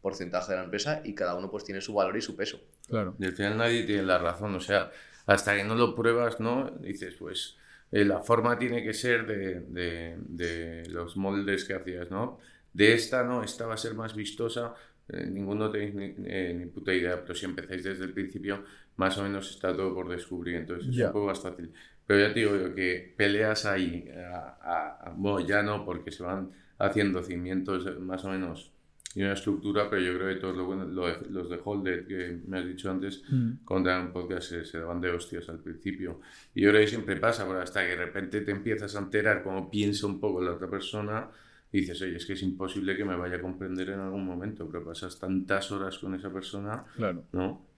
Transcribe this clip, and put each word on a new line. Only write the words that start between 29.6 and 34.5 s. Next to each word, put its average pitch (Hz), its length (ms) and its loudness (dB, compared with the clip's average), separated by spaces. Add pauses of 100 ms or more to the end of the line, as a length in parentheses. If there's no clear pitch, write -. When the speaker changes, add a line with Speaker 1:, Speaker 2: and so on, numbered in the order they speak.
Speaker 3:
pero 98 100 2
yo 90 160 2
creo 95 180 0
que 95 60 -4
todos 92 160 -2
lo 92 80 -2
bueno, 95 220 -2
lo 90 200 -2
de, 85 120 0 (100)
los 90 220 -4
de 87 120 -6
Holded, 92 440 -2
que 90 400 -6
me 95 140 -4
has 87 60 -4
dicho 92 240 -4
antes, 95 400 -4
Speaker 2:
Mm. 123 320 2
Speaker 3:
contra 92 380 2
un 90 100 -6
podcast 90 380 -4
se, 85 160 -6